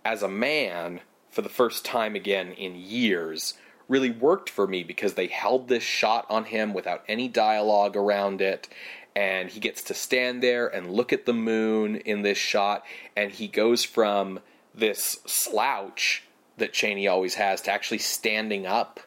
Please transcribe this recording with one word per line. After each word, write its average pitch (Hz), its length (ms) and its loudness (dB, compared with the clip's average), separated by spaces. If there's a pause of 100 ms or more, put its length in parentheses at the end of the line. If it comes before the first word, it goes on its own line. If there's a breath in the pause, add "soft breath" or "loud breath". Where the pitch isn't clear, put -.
as 107 180 -2
a 98 40 0
man 95 720 -2 (280)
for - 120 -2
the 101 80 -10
first - 360 0
time 110 300 -2
again 95 380 -2
in 92 220 -10
years 90 760 -2 (340 loud breath)
really 131 220 4
worked 131 400 2
for 101 160 2
me, 95 160 -2
because 87 320 -2
they 92 140 0
held 123 400 0
this 123 160 0
shot 110 460 2
on 110 160 0
him 107 280 -2
without 90 340 -4
any 117 200 -2
dialogue 107 680 4
around 101 460 2
it, 95 260 0 (480 loud breath)
and 95 340 0
he 101 100 -14
gets 107 240 -4
to - 100 -6
stand 123 480 -2
there 120 260 4
and 90 220 -6
look 113 240 2
at 135 120 -2
the 120 80 2
moon 110 640 2
in 104 240 -2
this 101 160 2
shot, 101 460 0 (320 loud breath)
and 104 160 0
he 107 160 -8
goes 117 360 4
from 101 560 2 (340 soft breath)
this 110 540 -2
slouch - 960 -2 (340)
that 113 160 -2
Chaney 101 340 0
always 92 280 2
has 95 260 0
to 98 100 -2
actually 104 280 -2
standing 107 640 -2
up 107 420 -2